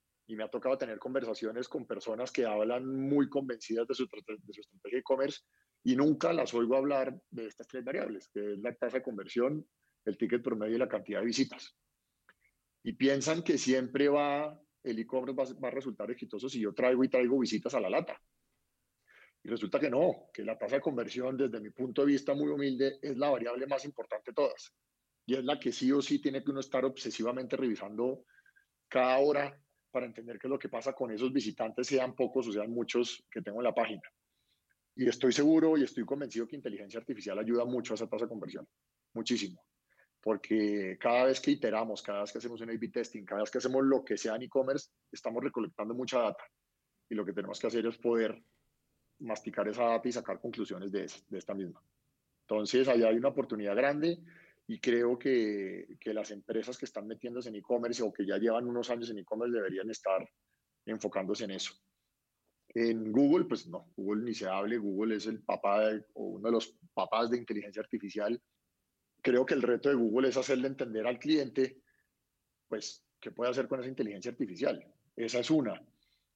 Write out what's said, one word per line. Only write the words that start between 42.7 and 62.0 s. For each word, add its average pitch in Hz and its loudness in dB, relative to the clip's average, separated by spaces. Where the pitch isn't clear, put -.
B 113 -4
testing, 113 -6
cada 101 -4
vez 104 -2
que 127 -2
hacemos 131 2
lo 135 4
que 104 -2
sea 110 -2
en 123 -6
e-commerce, 131 0
estamos 120 -6
recolectando 117 -4
mucha 123 -2
data. 107 0
Y 110 -4
lo 104 0
que 101 -4
tenemos 98 -6
que - -2
hacer 113 0
es 117 -4
poder 113 0
masticar 107 -4
esa 110 -2
data 117 2
y 120 0
sacar 104 -6
conclusiones 104 -6
de 95 -2
esa, - -12
de 98 -8
esta - -8
misma. 87 -8
Entonces, 107 2
allá 117 6
hay 113 6
una 131 2
oportunidad 107 -2
grande 151 2
y 113 -8
creo 120 4
que, 104 0
que 110 -6
las 107 -6
empresas 113 -6
que - -10
están 107 -10
metiéndose 120 -8
en 110 -10
e-commerce 120 -2
o 104 0
que 101 -2
ya 98 0
llevan 117 2
unos 120 -2
años 117 -4
en 107 -8
e-commerce 117 -2
deberían 95 -2
estar 95 0
enfocándose 104 -2
en 95 -6
eso. - -6